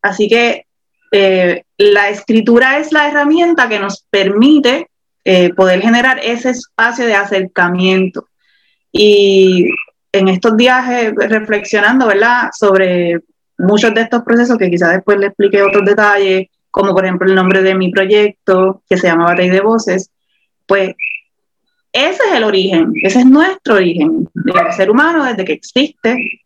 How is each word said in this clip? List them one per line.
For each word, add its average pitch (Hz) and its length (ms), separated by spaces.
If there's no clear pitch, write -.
Así 196 260
que, 233 380
eh, 190 520
la 202 320
escritura 233 680
es 302 140
la 302 160
herramienta 294 600
que 208 100
nos 196 300
permite, 240 800
eh, 180 300
poder 185 280
generar 240 380
ese 240 320
espacio 240 540
de 214 100
acercamiento. 185 1120
Y 196 760
en 190 160
estos 190 280
días, 254 340
eh, 233 260
reflexionando, 214 920
¿verdad?, 226 460
sobre 180 680
muchos 208 360
de 226 80
estos 233 220
procesos, 240 340
que 180 120
quizás 175 220
después 190 260
le 196 100
explique 196 360
otros 196 220
detalles, 196 640
como 196 240
por 185 120
ejemplo 185 220
el 190 80
nombre 190 280
de 190 100
mi 185 160
proyecto, 190 1000
que 185 100
se 180 100
llama 170 180
Batey 180 240
de 190 120
Voces, 208 500
pues 190 260
ese 311 360
es 381 60
el 233 100
origen, 190 580
ese 185 180
es 247 60
nuestro 294 500
origen. 175 600
El - 380
ser 196 180
humano, 302 320
desde 214 220
que 160 80
existe - 920